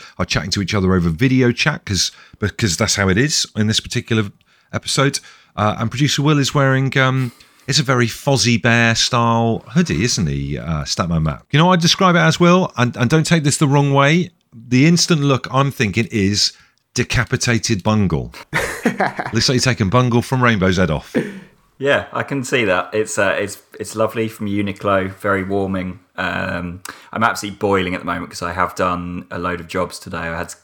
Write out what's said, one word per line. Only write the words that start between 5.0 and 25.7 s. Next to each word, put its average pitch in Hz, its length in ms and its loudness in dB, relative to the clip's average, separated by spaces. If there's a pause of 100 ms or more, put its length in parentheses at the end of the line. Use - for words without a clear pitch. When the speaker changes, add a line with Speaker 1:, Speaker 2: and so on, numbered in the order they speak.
Speaker 1:
Uh, 104 220 0
and 113 140 -4
producer 139 320 0
Will 147 160 4
is 135 160 -2
wearing, 135 420 2
um, 131 340 0 (360)
it's 131 100 0
a 123 60 2
very 123 240 2
Fozzie 117 520 2
Bear 117 360 4
style 117 720 0
hoodie, 131 360 0
isn't 104 220 0
he, 71 320 -4
uh, 73 260 -4
Statman 82 380 -2
Matt? 76 300 -2
You 143 80 4
know 170 80 4
what 185 60 4
I'd 175 80 2
describe 175 340 2
it 170 60 4
as, 160 180 2
Will? 175 360 4
And, 120 220 0
and 117 100 0
don't 156 200 2
take 170 160 2
this 143 140 0
the 156 100 2
wrong 143 260 2
way. 143 380 2 (200)
The 123 360 2
instant 170 340 4
look 139 300 2
I'm 139 180 2
thinking 110 400 -2
is 101 440 0 (420)
decapitated 117 880 -2
bungle. 85 580 0
Speaker 2:
<laughs> - 120 -16 (800)
Speaker 1:
Looks 117 160 0
like 135 60 0
you're 127 40 2
taking 113 300 0
bungle 120 320 2
from 127 200 -2
Rainbow's 95 360 2
head 90 120 2
off. - 260 -4 (640)
Speaker 3:
Yeah, 135 360 0
I 117 100 -4
can 139 220 -4
see 127 180 0
that. 90 300 0
It's, 107 240 -2
uh, 98 200 0
it's, - 240 -6 (160)
it's 107 200 -10
lovely 110 320 -2
from 107 180 -8
Uniqlo, 98 640 -2
very 98 300 -2
warming. 95 560 -4 (160)